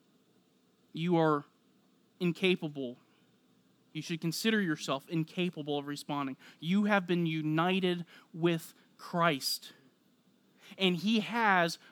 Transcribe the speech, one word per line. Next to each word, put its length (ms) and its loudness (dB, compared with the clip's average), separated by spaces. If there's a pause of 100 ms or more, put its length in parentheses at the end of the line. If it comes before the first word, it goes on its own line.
(920)
You 240 0
are 300 4 (720)
incapable 800 -2 (1000)
you 40 -6
should 180 -6
consider 400 0
yourself 480 -4
incapable 680 -4
of 120 -6
responding. 480 -6 (240)
You 240 2
have 200 2
been 220 2
united 800 0 (280)
with 400 0 (240)
Christ, 760 -2 (1080)
and 160 2
he 240 0
has 600 2 (120)